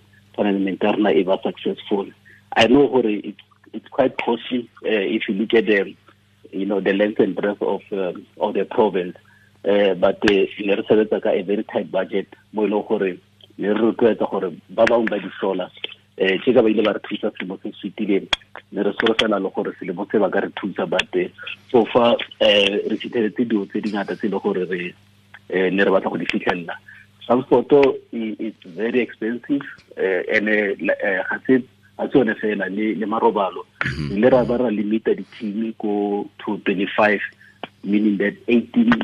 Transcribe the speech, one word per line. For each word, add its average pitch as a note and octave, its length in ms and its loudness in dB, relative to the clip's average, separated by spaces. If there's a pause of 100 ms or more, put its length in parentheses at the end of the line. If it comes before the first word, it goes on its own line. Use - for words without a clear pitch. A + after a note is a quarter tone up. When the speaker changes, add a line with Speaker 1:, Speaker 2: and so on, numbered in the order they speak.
(340)
Speaker 1:
tournament G2 480 -2
ya G#2 100 2
rona G2+ 220 2
e G2 80 4
ba F#2 220 0
successful. F#2+ 680 -4 (480)
I A2+ 80 4
know C3 220 6
gore A2+ 260 0
it's, - 320 -8 (280)
it's - 160 -14
quite C3 280 0
costly, A#2+ 500 -4 (180)
eh, G2+ 200 0
if A2 240 -2
you G#2 60 -2
look G#2+ 180 -2
at A2 140 4
the, G2 260 2 (580)
you F#2+ 140 -4
know, G2+ 140 0
the G2 140 2
length G#2 260 2
and F#2+ 160 2
breadth G2+ 260 -4
of, F#2 200 -2 (100)
um, F#2+ 340 -4 (140)
of G#2 160 -2
the G2 100 0
province. F#2+ 520 0 (460)
Eh, G2+ 300 2
but, F#2+ 240 2 (140)
eh, F#2+ 160 4 (180)
ne G2 80 0
re A2+ 160 0
sebetsa G#2+ 320 2
ka G#2+ 80 0
a G2+ 140 0
very G2+ 200 -2
tight F#2+ 280 -6
budget, F#2 340 -4 (280)
mo G#2+ 120 -2
e G2 40 0
leng G#2 180 -2
gore F#2+ 320 -2 (400)
ne F2+ 80 -4
re G#2+ 80 2
rotloetsa A2 540 2
gore F#2+ 200 -4 (200)
ba A2+ 160 2
bangwe A#2 240 4
ba G#2 100 -2
di-solar, F#2+ 500 -4 (480)
eh, F#2+ 200 2
ke A#2 160 2
ka A#2+ 80 8
ba A2 80 4
ile G#2+ 140 2
ba G#2 100 2
re - 60 -6
thusa G#2 320 -6
selemo - 300 -8
se G#2+ 100 -10
se - 180 -10
fetileng. F#2+ 380 -2 (440)
Ne G2 120 -2
re G2+ 160 0
solofela A2 420 2
le F#2+ 80 -2
gore E2 300 -4
selemo F2+ 320 -8
se A2 80 2
ba F#2+ 100 2
ka G2 120 0
re F#2 80 -4
thusa, F#2+ 400 -6
but, - 260 -2
eh, F2+ 140 0 (420)
so A2+ 140 6
far, A#2 320 2 (240)
eh, G#2 480 4
re G#2 80 -2
fitlheletse A2 500 -2
dilo G#2 180 0
tse G#2 160 -6
dingata G2 340 -4
tse G#2+ 120 -4
e - 20 -4
leng F#2+ 140 -4
gore F#2 220 0
re, F2 280 -6 (560)
eh, F#2 200 0
ne G2 140 2
re - 80 4
batla - 200 2
go - 60 -4
di - 80 -6
fitlhelela. - 500 -4 (500)
Transport-o C3 680 4 (160)
i-, A2 260 -6
it's A2 280 -10
very A2 340 -2
expensive, A#2+ 640 -4 (320)
eh, F#2 280 0 (100)
and, G#2+ 160 0
eh, G#2 320 0
la-, F#2+ 200 0
eh, F#2+ 220 -2
ga - 240 -6
se, C3 160 4 (340)
ga G#2 140 -4
se D3+ 80 2
yone A2 160 2
fela, G2+ 320 -2
le, G#2 320 -2
le G#2+ 80 -4
marobalo. G2+ 560 0 (160)
Speaker 2:
Mm-hmm. D2 320 -6
Speaker 1:
Re G2 60 -4
ile A#2 120 6
ra B2 140 6
ba A#2+ 140 0
ra B2 120 0
limita G#2+ 460 -2
di-team G#2+ 640 -6
ko G2+ 500 -2 (140)
to G#2 140 -4 (100)
twenty-five, G2+ 540 2 (640)
meaning G#2 340 2
that G2 180 -2 (120)
eighteen, A#2 460 4 (100)